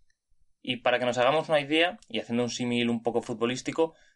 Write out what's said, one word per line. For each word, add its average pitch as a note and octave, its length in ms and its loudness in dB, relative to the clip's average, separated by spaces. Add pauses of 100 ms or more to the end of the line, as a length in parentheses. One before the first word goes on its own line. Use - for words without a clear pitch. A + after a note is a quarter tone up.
(680)
Y A#2+ 100 -2
para B2 200 2
que B2 60 -2
nos B2 120 0
hagamos C#3+ 320 2
una D3+ 120 4
idea, D#3+ 360 0 (120)
y A#2+ 100 -6
haciendo A#2 240 -2
un A#2+ 80 -2
símil A#2+ 400 0
un A#2 100 0
poco A2+ 220 0
futbolístico, B2+ 720 -2 (220)